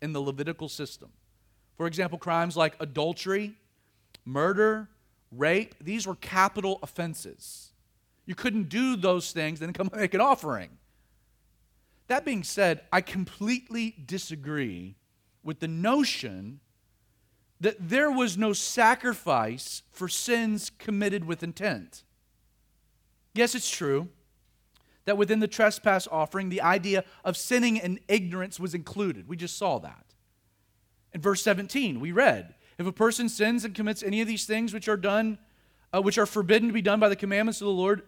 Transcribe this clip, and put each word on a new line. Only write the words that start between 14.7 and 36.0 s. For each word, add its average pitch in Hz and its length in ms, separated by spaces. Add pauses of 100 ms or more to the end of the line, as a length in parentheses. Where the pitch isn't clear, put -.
with 156 180
the 165 80
notion 151 920 (1040)
that - 180
there 254 320
was 240 260
no 214 140
sacrifice 190 1400
for 180 180
sins 226 680
committed 202 460
with 165 180
intent. 170 640 (1300)
Yes, 233 220
it's - 140
true 151 400 (960)
that 202 100
within 208 240
the 214 80
trespass 214 640
offering, 180 380
the 190 120
idea 190 440 (180)
of 180 140
sinning 240 400
in 180 300
ignorance 185 520
was 175 160
included. 160 520
We 170 100
just 170 200
saw 160 220
that. 62 260 (1080)
In 165 80
verse 196 200
seventeen, 196 580
we 160 120
read, 165 440 (220)
"If 175 100
a 185 40
person 226 380
sins 226 340
and 208 100
commits 214 300
any 208 180
of 220 60
these 220 180
things 214 280
which 214 140
are 214 100
done, 202 400 (560)
uh, 196 80